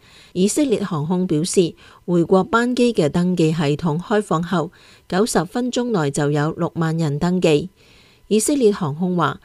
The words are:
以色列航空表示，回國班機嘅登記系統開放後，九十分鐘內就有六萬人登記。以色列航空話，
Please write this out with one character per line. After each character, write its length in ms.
以 160
色 160
列 180
航 240
空 200
表 180
示， 300
回 180
國 200
班 300
機 200
嘅 160
登 260
記 160
系 240
統 240
開 220
放 200
後， 280
九 200
十 180
分 260
鐘 200
內 200
就 200
有 220
六 220
萬 220
人 220
登 200
記。 300
以 120
色 140
列 180
航 220
空 220
話， 280